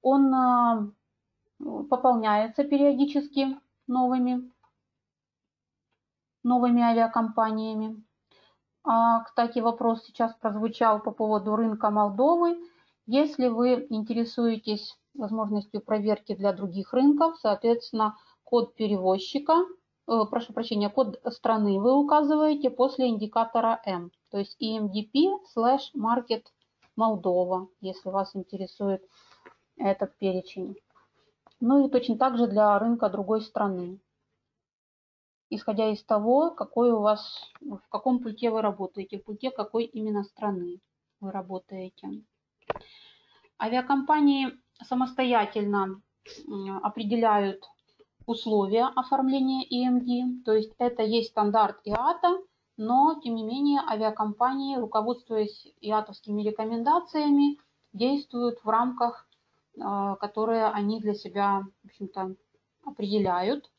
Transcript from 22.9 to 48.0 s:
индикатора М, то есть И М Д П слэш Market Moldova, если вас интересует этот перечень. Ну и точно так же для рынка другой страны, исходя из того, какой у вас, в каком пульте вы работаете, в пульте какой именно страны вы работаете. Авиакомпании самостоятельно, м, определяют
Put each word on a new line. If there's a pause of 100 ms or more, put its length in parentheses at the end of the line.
индикатора
М, (180)
то
есть
И
М
Д
П (140)
слэш
Market (520)
Moldova, (140)
если
вас
интересует (720)
этот
перечень. (840)
Ну
и
точно
так
же
для
рынка
другой
страны, (1500)
исходя
из
того,
какой
у
вас, (100)
в
каком
пульте
вы
работаете,
в
пульте
какой
именно
страны (420)
вы
работаете. (1400)
Авиакомпании (320)
самостоятельно, (460)
м,
определяют (640)